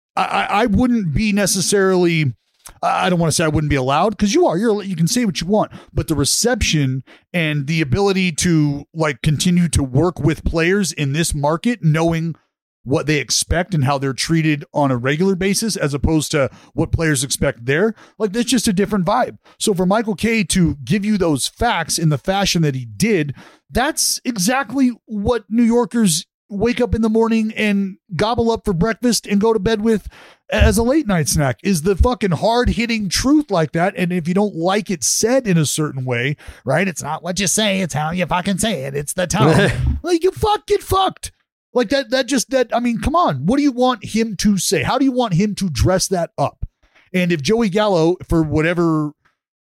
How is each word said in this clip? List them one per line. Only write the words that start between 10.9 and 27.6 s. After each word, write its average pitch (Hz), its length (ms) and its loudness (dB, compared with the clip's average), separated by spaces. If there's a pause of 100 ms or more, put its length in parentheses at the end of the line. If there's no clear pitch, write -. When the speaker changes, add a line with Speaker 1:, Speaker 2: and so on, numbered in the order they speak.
Speaker 1:
in 139 220 -4
this 165 200 -2
market, 160 500 -2
knowing 165 520 0 (480)
what 143 220 -2
they 151 140 2
expect - 560 -2
and 143 80 2
how 143 140 2
they're 135 160 -2
treated 156 500 0 (100)
on 143 180 2
a 127 60 0
regular 156 380 0
basis, 196 400 -2
as 151 180 -4
opposed 151 380 0
to 139 180 0 (240)
what 151 200 -2
players 156 280 0
expect 131 440 -2
there, 170 280 2 (240)
like, 208 140 -2
that's 233 180 -2
just 240 180 0
a 214 60 2
different 196 320 0
vibe. 220 320 0 (220)
So 214 140 0
for 180 120 0
Michael 208 300 0
Kay 220 300 0
to 160 300 2 (100)
give 190 180 0
you 214 140 0
those 160 320 0
facts 196 500 -2
in 160 100 2
the 147 80 0
fashion 190 440 0
that 143 140 0
he 127 100 -8
did, 151 500 0 (340)
that's - 540 -2
exactly 247 720 0 (120)
what 220 440 -2
New 233 140 2
Yorkers 226 600 2 (240)
wake 220 300 -2
up 247 160 0
in 220 60 0
the 226 80 2
morning 220 480 2
and 202 400 0 (180)